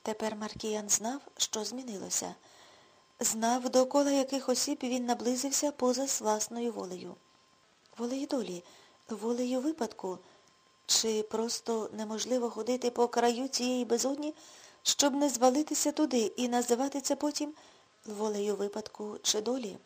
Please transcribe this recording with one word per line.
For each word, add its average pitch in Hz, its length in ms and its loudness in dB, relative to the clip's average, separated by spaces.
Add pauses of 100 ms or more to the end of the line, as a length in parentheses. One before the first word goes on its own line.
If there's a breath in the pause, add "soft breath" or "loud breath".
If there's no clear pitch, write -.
Тепер 220 340 -4
Маркіян 214 540 -6
знав, 233 320 -2 (160)
що - 260 -2
змінилося. 196 720 -6 (840 loud breath)
Знав, 233 500 0
до 254 160 8
кола 277 260 4
яких 269 380 2
осіб 285 340 0
він 254 220 0
наблизився 247 680 0
поза 254 320 2
с-, 262 200 -2
власною 220 480 0
волею. 185 440 -8 (840)
Волею 269 300 -2
долі, 185 360 -4 (460 loud breath)
волею 240 520 0
випадку. 240 580 -4 (680 soft breath)
Чи 214 380 2
просто 226 680 -2
неможливо 220 560 -2
ходити 240 420 -2
по 240 160 4
краю 240 400 2
цієї 247 380 0
безодні, 277 500 0 (480 loud breath)
щоб 285 300 4
не 285 160 4
звалитися 262 600 4
туди 294 280 4
і 233 280 0
називати 240 540 2
це 277 140 0
потім 294 380 -2 (520 loud breath)
волею 208 500 -2
випадку 208 680 -6
чи 214 180 2
долі? 226 440 -4